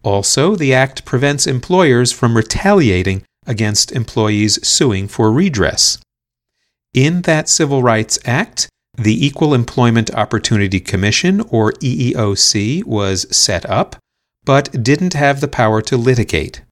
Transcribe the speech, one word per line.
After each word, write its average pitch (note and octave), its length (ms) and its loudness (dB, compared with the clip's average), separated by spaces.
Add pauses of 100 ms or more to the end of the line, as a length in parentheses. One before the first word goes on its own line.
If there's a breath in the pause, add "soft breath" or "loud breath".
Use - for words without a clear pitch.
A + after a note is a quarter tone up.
Also, B2 520 0
the C#3+ 180 0
act C3 320 0
prevents C#3+ 440 0
employers C3 640 2
from A#2 240 0
retaliating G2+ 880 2 (200)
against G#2+ 460 -2
employees G#2+ 760 -2
suing G2+ 440 0
for A2 240 2
redress. B2+ 680 0 (960)
In D#3+ 280 2
that D#3 260 0
Civil C#3 340 0
Rights A2+ 420 0
Act, C#3+ 440 -4 (280)
the A#2 300 0
Equal D3 260 0
Employment A#2 600 0
Opportunity G#2 640 0
Commission, G#2+ 600 0 (100)
or A2 220 2 (100)
E B2 280 -2
E - 40 -4
O G#2 220 -2
C, A#2 480 -2
was G2 420 -2 (100)
set - 320 -2
up, B2 280 -4 (480)
but C3+ 360 0
didn't D3 340 0
have C#3 260 0
the D3 80 -2
power A2 340 0
to C3 140 -2
litigate. A#2 760 0